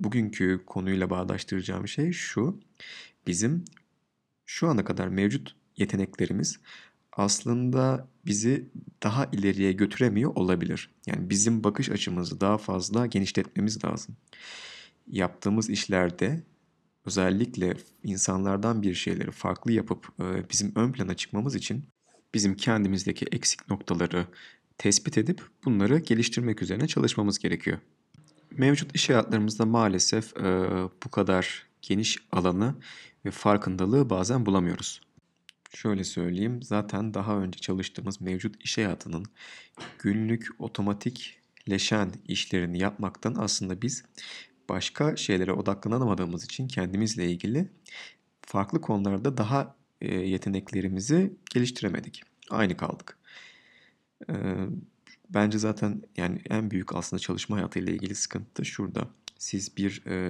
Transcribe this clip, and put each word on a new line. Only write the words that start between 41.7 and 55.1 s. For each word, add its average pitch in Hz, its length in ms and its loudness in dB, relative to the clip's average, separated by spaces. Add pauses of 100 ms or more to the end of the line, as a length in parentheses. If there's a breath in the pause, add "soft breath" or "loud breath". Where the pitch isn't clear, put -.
işlerini 87 500 0
yapmaktan 104 600 -2
aslında 98 440 -2
biz 131 220 -4 (640 loud breath)
başka 117 480 0
şeylere 92 360 2
odaklanamadığımız 101 920 0
için - 240 -6
kendimizle 92 640 0
ilgili 110 380 -2 (760 loud breath)
farklı 98 380 -2
konularda 104 560 0
daha, 127 400 0 (240)
e, - 140 -4
yeteneklerimizi 95 1160 0 (180)
geliştiremedik. 123 720 -2 (280)
Aynı 104 260 2
kaldık. - 420 -8 (1120 loud breath)
E, 165 40 -2 (960)